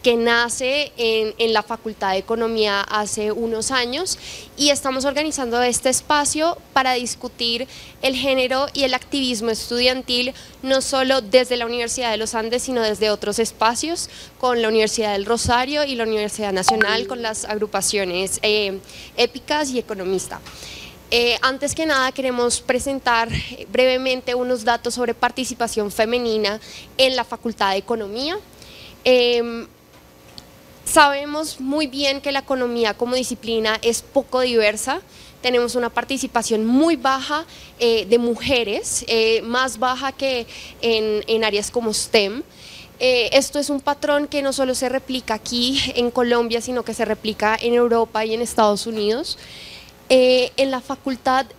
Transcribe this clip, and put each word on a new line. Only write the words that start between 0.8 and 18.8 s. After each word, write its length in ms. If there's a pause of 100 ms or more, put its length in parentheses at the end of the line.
en, 420
en 140
la 120
Facultad 480
de 60
Economía 640
hace 520
unos 400
años 460 (380)
y 140
estamos 340
organizando 580
este 260
espacio 720 (140)
para 200
discutir 720 (360)
el 120
género 580
y 120
el 100
activismo 560
estudiantil, 840 (300)
no 180
solo 420
desde 340
la 100
Universidad 460
de 60
los 180
Andes, 260
sino 200
desde 280
otros 300
espacios, 680 (300)
con 240
la 60
Universidad 440
del 140
Rosario 560
y 140
la 80
Universidad 480
Nacional, 560
con 120
las 240
agrupaciones, 1000
eh, 360 (380)